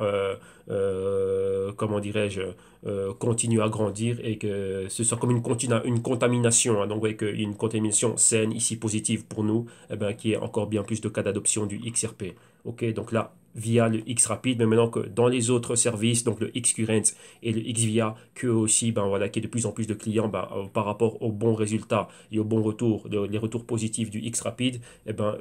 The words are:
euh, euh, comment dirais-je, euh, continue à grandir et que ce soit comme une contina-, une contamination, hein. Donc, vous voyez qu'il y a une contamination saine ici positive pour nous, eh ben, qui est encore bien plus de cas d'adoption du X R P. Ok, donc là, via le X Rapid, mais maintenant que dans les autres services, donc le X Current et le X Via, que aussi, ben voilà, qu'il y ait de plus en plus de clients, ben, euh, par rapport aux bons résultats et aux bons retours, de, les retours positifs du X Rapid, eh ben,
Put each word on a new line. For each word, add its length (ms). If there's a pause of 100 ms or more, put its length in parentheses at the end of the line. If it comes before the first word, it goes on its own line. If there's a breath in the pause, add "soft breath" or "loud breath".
euh, 340 (340 loud breath)
euh, 1080
comment 240
dirais-je, 400 (440 loud breath)
euh, 300
continue 480
à 60
grandir 560
et 140
que 500
ce 160
soit 120
comme 140
une 120
contina-, 420
une 180
contamination, 800
hein. 60
Donc, 80
vous 40
voyez 160
qu'il 200
y 80
a 0
une 100
contamination 640
saine 340
ici 260
positive 480
pour 200
nous, 220 (220 loud breath)
eh 80
ben, 180
qui 180
est 40
encore 300
bien 160
plus 180
de 80
cas 140
d'adoption 440
du 180
X 220
R 80
P. 200 (300 soft breath)
Ok, 280
donc 200
là, 220 (200)
via 340
le 200
X 180
Rapid, 320
mais 80
maintenant 220
que 120
dans 280
les 220
autres 260
services, 480
donc 160
le 160
X 160
Current 300 (400 loud breath)
et 100
le 80
X 220
Via, 340 (180 loud breath)
que 140
aussi, 420
ben 160
voilà, 220
qu'il 140
y 20
ait 20
de 40
plus 160
en 60
plus 140
de 80
clients, 340
ben, 280
euh, 100
par 180
rapport 380
aux 80
bons 240
résultats 540 (240 loud breath)
et 80
aux 40
bons 180
retours, 460
de, 180
les 120
retours 260
positifs 460
du 80
X 220
Rapid, 400 (260 loud breath)
eh 60
ben, 280